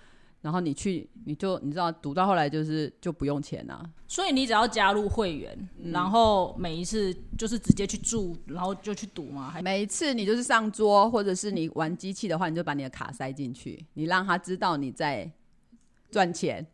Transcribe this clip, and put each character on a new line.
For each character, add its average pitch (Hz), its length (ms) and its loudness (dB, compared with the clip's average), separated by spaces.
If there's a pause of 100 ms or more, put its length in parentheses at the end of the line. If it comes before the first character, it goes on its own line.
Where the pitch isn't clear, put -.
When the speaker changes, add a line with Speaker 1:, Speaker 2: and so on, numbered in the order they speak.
(420)
Speaker 1:
然 151 100 -4
后 180 80 0
你 160 120 0
去， 180 360 -4 (160)
你 147 100 -6
就， 190 260 -2
你 139 100 -4
知 151 80 -4
道， 170 140 0
赌 143 220 -8
到 185 120 4
后 196 80 4
来 156 140 4
就 156 160 -2
是， 156 360 -2
就 175 120 -4
不 - 120 -4
用 143 180 0
钱 - 280 -10
啊。 67 120 -12 (260)
Speaker 2:
所 381 180 -2
以 330 60 2
你 262 140 4
只 220 60 -2
要 220 140 6
加 220 260 4
入 208 160 2
会 185 260 0
员， - 220 -10 (220)
Speaker 1:
嗯。 170 140 -8
Speaker 2:
然 180 180 0
后 214 480 6
每 165 160 -2
一 175 100 -4
次 196 300 0 (220)
就 220 100 -2
是 226 120 -2
直 - 160 4
接 202 120 0
去 196 120 -4
住， 190 380 -2 (100)
然 175 180 -6
后 196 120 0
就 208 180 -6
去 208 120 -8
赌 165 200 -10
吗？ 139 240 -8
还 160 100 -8
Speaker 1:
每 196 220 0
一 214 40 0
次 285 280 0
你 220 100 0
就 208 100 4
是 247 80 2
上 226 300 2
桌， 208 380 8
或 220 120 2
者 190 120 2
是 208 160 -2
你 165 200 0
玩 160 260 0
机 190 160 -6
器 196 140 -4
的 165 120 0
话， 180 100 0
你 156 80 -2
就 170 80 0
把 156 80 -2
你 143 100 -4
的 131 60 -8
卡 - 240 -10
塞 135 200 -6
进 135 200 -6
去， 135 320 -12 (100)
你 151 100 -4
让 185 220 2
他 180 120 2
知 180 180 -6
道 180 200 0
你 139 140 -4
在 147 400 -4 (800)
赚 180 220 2
钱。 156 420 -4